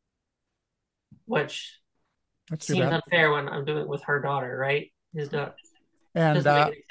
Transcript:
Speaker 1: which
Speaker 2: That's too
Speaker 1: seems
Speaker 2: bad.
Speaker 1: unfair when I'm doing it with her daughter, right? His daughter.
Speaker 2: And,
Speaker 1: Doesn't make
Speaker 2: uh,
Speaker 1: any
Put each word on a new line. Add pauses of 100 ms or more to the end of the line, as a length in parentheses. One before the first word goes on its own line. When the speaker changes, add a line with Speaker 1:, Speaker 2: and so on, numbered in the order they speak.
(1300)
Speaker 1:
which (720)
Speaker 2:
That's
too
Speaker 1:
seems
Speaker 2:
bad.
Speaker 1:
unfair
when
I'm
doing
it
with
her
daughter,
right? (200)
His
daughter. (600)
Speaker 2:
And,
Speaker 1:
Doesn't
make
Speaker 2:
uh,
Speaker 1:
any